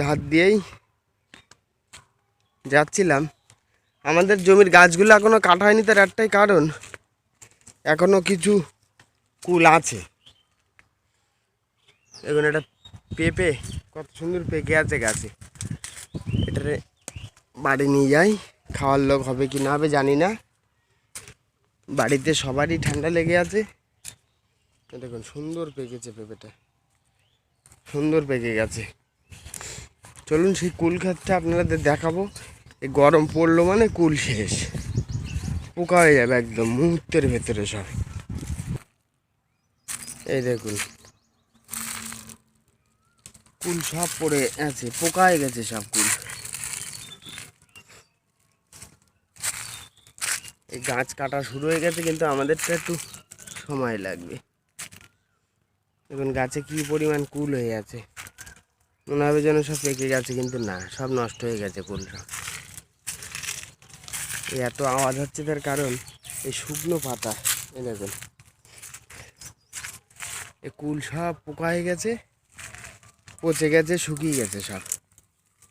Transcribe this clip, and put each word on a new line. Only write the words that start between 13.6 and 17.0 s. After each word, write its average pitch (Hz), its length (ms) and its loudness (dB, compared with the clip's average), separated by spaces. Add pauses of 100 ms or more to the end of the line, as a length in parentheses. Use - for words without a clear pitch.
কত 156 140 -14 (120)
সুন্দর 170 220 -4 (100)
পেকে 156 300 -2
আছে 151 140 0 (100)
গাছে, 107 240 -2 (1160)
এটারে 139 280 -4 (880)